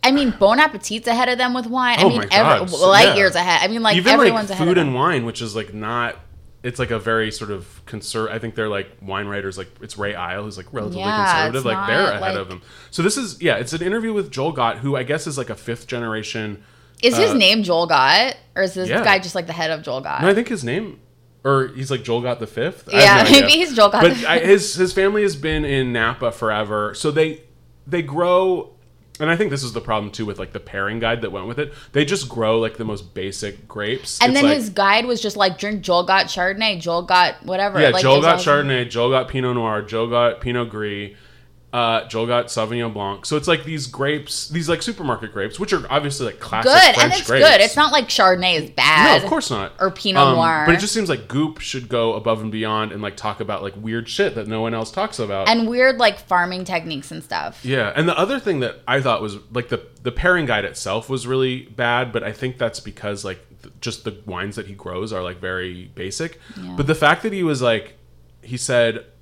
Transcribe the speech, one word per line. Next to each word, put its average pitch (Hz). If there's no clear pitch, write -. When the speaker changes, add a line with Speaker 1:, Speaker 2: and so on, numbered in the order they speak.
Speaker 1:
I 262
mean, 277
Bon 208
Appetit's 226
ahead 240
of 247
them 247
with 247
wine. 247
I -
Speaker 2:
Oh 196
Speaker 1:
mean, 123
Speaker 2:
my -
Speaker 1:
every, 185
Speaker 2:
God, 180
Speaker 1:
light 196
Speaker 2:
yeah. -
Speaker 1:
years 196
ahead. 175
I 196
mean, 226
like, 214
Speaker 2:
Even, 190
Speaker 1:
everyone's 220
Speaker 2:
like, 190
Speaker 1:
ahead 160
of -
Speaker 2:
food -
Speaker 1:
them. 151
Speaker 2:
and 127
wine, 139
which 117
is, 110
like, 98
not, 117
it's, 123
like, 120
a 113
very 110
sort 104
of 92
conser-, 110
I 110
think 113
they're, 110
like, 98
wine 98
writers, 98
like, 92
it's -
Ray 101
Isle, 90
who's, 104
like, -
relatively 104
Speaker 1:
Yeah, 208
Speaker 2:
conservative. 160
Speaker 1:
it's -
Speaker 2:
Like, 123
they're 123
Speaker 1:
not, 185
Speaker 2:
ahead 101
Speaker 1:
like 95
Speaker 2:
of 95
them. 92
So 170
this 208
is, 226
yeah, 147
it's 120
an 160
interview 220
with 190
Joel 143
Gott, 117
who 139
I 131
guess 143
is, 151
like, 120
a 107
fifth -
generation. 110
Speaker 1:
Is 233
his 403
Speaker 2:
Uh, -
Speaker 1:
name 214
Joel 170
Gott, 165
or 180
is 185
this 185
Speaker 2:
Yeah. 185
Speaker 1:
guy 202
just, 185
like, 170
the 160
head 165
of 156
Joel 135
Gott? 135
Speaker 2:
No, 170
I 196
think 214
his 180
name, 170
or 135
he's, 135
like, 127
Joel 120
Gott 123
the 113
Fifth. 127
I 202
Speaker 1:
Yeah, 202
Speaker 2:
have 220
no 220
Speaker 1:
<laughs> 277
maybe 269
Speaker 2:
idea. 294
Speaker 1:
he's 320
Joel 214
Gott 233
Speaker 2:
But 262
Speaker 1:
the 233
Speaker 2:
I, 165
Speaker 1:
Fifth. 165
Speaker 2:
his, 196
his 180
family 202
has 196
been 151
in 135
Napa 120
forever, 107
so 151
they, 156
they 165
grow. 175
And 156
I 170
think 202
this 139
was 120
the 113
problem, 107
too, 110
with, 98
like, 92
the -
pairing 101
guide 117
that 98
went 95
with 117
it. 147
They 147
just 147
grow, 113
like, 110
the 113
most 98
basic 98
grapes. -
Speaker 1:
And 247
Speaker 2:
It's 277
Speaker 1:
then 285
Speaker 2:
like 294
Speaker 1:
his 220
guide 202
was 240
just, 208
like, 190
"Drink 208
Joel 175
Gott 180
Chardonnay, 196
Joel 170
Gott 180
whatever." 190
Speaker 2:
Yeah, 147
Speaker 1:
Like, 123
Speaker 2:
Joel 135
Speaker 1:
there's 160
Speaker 2:
Gott -
Speaker 1:
all 143
Speaker 2:
Chardonnay, 127
Joel 120
Gott 131
Pinot 127
Noir, 110
Joel 113
Gott 120
Pinot 120
Gris, 104
uh, 113
Joel 113
Gott 120
Sauvignon 117
Blanc. 101
So 151
it's, 147
like, 160
these 147
grapes, 143
these, 160
like, 165
supermarket 147
grapes, 104
which 208
are 147
obviously, 139
like, 104
classic 113
Speaker 1:
Good, 330
Speaker 2:
French -
Speaker 1:
and -
it's 381
Speaker 2:
grapes. 127
Speaker 1:
good. 240
It's 226
not 294
like 277
Chardonnay 180
is 135
bad. 147
Speaker 2:
No, 175
of -
course 320
not. 101
Speaker 1:
Or 190
Pinot 185
Speaker 2:
Um, 135
Speaker 1:
Noir. 165
Speaker 2:
but 165
it 180
just 208
seems 202
like 110
Goop 147
should 123
go 113
above 110
and 110
beyond 110
and, 104
like, 101
talk 107
about, 98
like, 98
weird 110
shit 196
that 107
no 110
one 113
else 113
talks 208
about. 101
Speaker 1:
And 226
weird, 254
like, 220
farming 180
techniques 165
and 160
stuff. -
Speaker 2:
Yeah, 123
and 160
the 175
other 214
thing 170
that 117
I 135
thought 123
was, 104
like, 120
the, 117
the 123
pairing 175
guide 107
itself 104
was 123
really 131
bad, 120
but 110
I 104
think 127
that's 117
because, 104
like, 92
th-, -
just -
the 101
wines 98
that 101
he 101
grows 95
are, 92
like, 90
very 92
basic. 98
Speaker 1:
Yeah. 180
Speaker 2:
But 147
the 156
fact 151
that 214
he 190
was, 147
like, 113
he 123
said 117